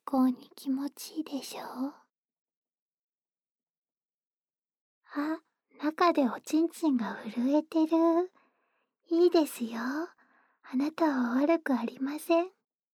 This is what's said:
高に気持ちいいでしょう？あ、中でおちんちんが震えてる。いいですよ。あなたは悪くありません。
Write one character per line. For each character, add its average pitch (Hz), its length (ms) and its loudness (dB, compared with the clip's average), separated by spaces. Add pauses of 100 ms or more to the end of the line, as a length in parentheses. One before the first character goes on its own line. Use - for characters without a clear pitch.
高 254 240 2
に 254 280 -4
気 - 160 -6
持 277 180 -4
ち - 280 -14
い - 20 -8
い 311 40 -4
で 277 200 -8
し - 140 -14
ょ - 40 -12 (280)
う？ 294 40 -18 (3250)
あ、 311 240 -4 (440)
中 320 280 2
で 285 160 4
お - 120 -4
ち - 200 -2
ん 330 100 2
ち - 200 -2
ん 262 80 2
が 202 260 -4
震 247 340 0
え 302 40 4
て 320 240 0
る。 330 460 2 (800)
い 339 160 6
い - 20 8
で 330 160 4
す - 180 -8
よ。 226 160 -8
あ - 960 -10
な 285 160 0
た 320 140 0
は 254 340 0
悪 320 200 4
く 285 160 0
あ 226 100 -2
り - 140 -8
ま 269 180 -4
せ 330 240 2
ん。 359 60 -2 (460)